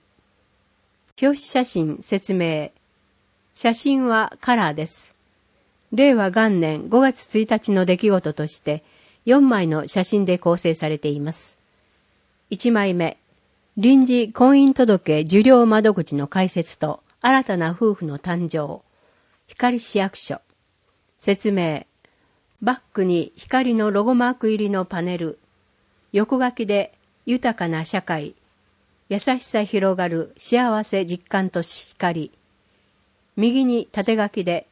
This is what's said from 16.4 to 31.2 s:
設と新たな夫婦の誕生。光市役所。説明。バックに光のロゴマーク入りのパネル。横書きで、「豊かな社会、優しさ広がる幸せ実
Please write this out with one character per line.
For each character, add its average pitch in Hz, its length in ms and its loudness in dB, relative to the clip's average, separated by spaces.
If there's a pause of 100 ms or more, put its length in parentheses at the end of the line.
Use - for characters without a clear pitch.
設 - 320 -6
と 151 200 -6 (200)
新 254 240 2
た 196 120 -4
な 165 140 -2
夫 208 240 0
婦 180 100 -12
の 143 140 -8
誕 175 300 -4
生。 151 340 -6 (640)
光 247 320 -2
市 - 180 -4
役 190 180 -4
所。 - 240 -10 (800)
説 202 340 -2
明。 170 340 -2 (720)
バ 254 160 -2
ッ - 40 -16 (120)
ク 196 120 -2
に 175 300 -2
光 254 400 -2
の 214 160 0
ロ 202 140 0
ゴ 254 100 0
マ 240 160 2
ー 247 40 -2
ク 226 160 -2
入 214 140 -2
り 202 60 -2
の 190 140 -2
パ 180 180 -8
ネ 180 140 -4
ル。 165 220 -8 (720)
横 220 280 0
書 247 120 -2
き 240 140 -6
で、 202 260 -2 (340)
「豊 240 320 -2
か 175 80 -4
な 165 180 -4
社 185 180 -6
会、 156 320 -8 (760)
優 202 100 -2
し 254 220 -2
さ 214 240 -2
広 190 320 0
が 180 100 -2
る 165 300 -6
幸 233 480 -2
せ 190 220 -2
実 175 220 -10